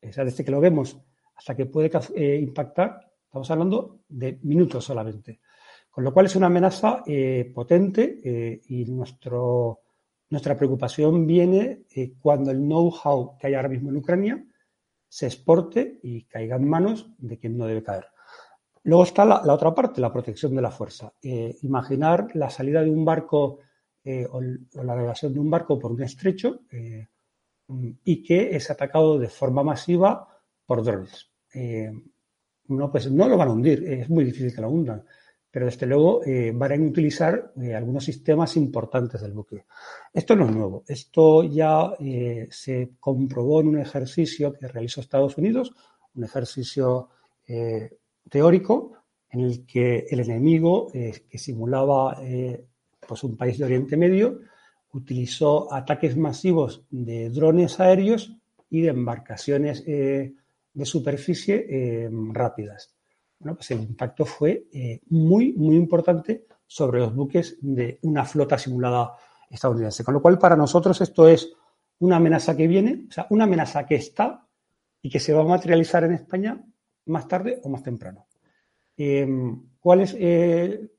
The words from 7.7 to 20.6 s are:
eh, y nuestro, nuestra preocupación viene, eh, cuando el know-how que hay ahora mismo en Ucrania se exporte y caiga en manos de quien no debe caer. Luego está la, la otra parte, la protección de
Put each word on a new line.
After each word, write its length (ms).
eh, 460
y 160
nuestro, 960
nuestra 260
preocupación 680
viene, 560
eh, 260
cuando 300
el 80
know-how 800
que 100
hay 60
ahora 140
mismo 220
en 60
Ucrania 480
se 180
exporte 760
y 220
caiga 320
en 120
manos 500
de 200
quien 200
no 80
debe 160
caer. 240
Luego 180
está 220
la, 200
la 80
otra 220
parte, 260
la 120
protección 420
de 80